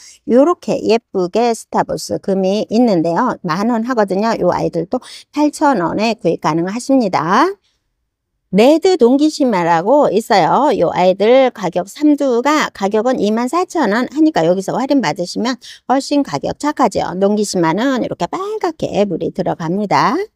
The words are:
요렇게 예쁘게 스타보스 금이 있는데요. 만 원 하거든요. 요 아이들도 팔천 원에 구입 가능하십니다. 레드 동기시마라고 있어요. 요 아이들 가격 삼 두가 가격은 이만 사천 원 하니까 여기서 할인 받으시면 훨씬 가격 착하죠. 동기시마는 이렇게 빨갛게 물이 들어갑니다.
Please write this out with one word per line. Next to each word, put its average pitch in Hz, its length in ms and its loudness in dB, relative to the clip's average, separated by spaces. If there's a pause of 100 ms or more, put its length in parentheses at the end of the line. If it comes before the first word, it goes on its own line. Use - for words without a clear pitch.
(300)
요렇게 269 540 2
예쁘게 220 720 0
스타보스 196 640 -4
금이 196 520 -2
있는데요. 202 760 0
만 190 260 -2
원 226 160 -2
하거든요. 214 560 0
요 175 100 2
아이들도 165 480 -4 (340)
팔천 294 460 0
원에 202 360 -2
구입 165 260 -2
가능하십니다. 190 1040 0 (1040)
레드 311 460 4
동기시마라고 240 1120 2
있어요. 202 680 2
요 165 120 2
아이들 214 600 2
가격 185 360 -4
삼 294 280 0
두가 269 580 0
가격은 214 460 -2
이만 220 280 0
사천 330 440 -2
원 233 200 0
하니까 302 360 2
여기서 180 280 0
할인 277 260 0
받으시면 196 540 -4 (320)
훨씬 277 360 0
가격 - 340 -6
착하죠. 240 640 -2
동기시마는 208 840 0
이렇게 - 220 -6
빨갛게 359 800 -4
물이 175 300 -6
들어갑니다. 175 800 0 (200)